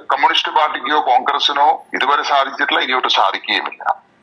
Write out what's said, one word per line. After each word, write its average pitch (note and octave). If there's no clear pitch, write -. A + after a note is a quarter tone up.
കമ്മ്യൂണിസ്റ്റ് D#3+
പാർട്ടിക്കോ D3+
കോൺഗ്രസിനോ C#3
ഇതുവരെ C#3+
സാധിച്ചിട്ടില്ല, C#3+
ഇനിയോട്ട് B2+
സാധിക്കുകയുമില്ല. G2